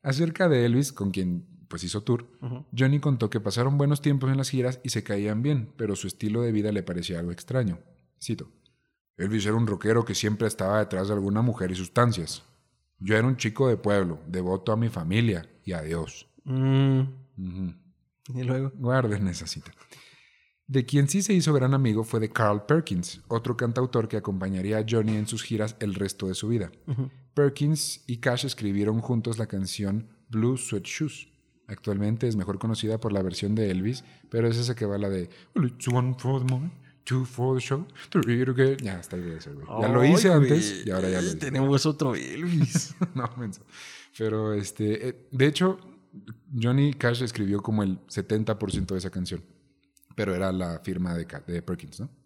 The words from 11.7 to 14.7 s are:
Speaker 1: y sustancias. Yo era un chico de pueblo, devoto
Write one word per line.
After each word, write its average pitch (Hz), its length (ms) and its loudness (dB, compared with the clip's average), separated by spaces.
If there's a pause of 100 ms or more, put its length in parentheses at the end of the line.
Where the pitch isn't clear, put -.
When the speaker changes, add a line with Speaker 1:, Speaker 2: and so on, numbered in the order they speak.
Speaker 1:
y 92 40 -2
sustancias. 92 720 0 (540)
Yo 98 160 2
era 113 140 4
un 131 80 2
chico 127 320 0
de 113 80 4
pueblo, 90 500 0
devoto 92 460 -2